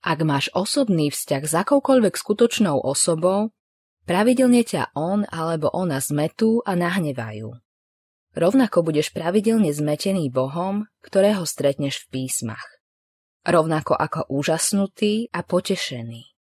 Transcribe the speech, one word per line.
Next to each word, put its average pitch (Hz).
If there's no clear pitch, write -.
Ak 156
máš 143
osobný 185
vzťah -
s 151
akoukoľvek 240
skutočnou 208
osobou, 180
pravidelne 240
ťa 143
on 185
alebo 160
ona 165
zmetú 160
a 190
nahnevajú. 131
Rovnako 208
budeš 156
pravidelne 202
zmetený 151
Bohom, 175
ktorého 196
stretneš 139
v -
písmach. 113
Rovnako 160
ako -
úžasnutý 196
a 170
potešený. 120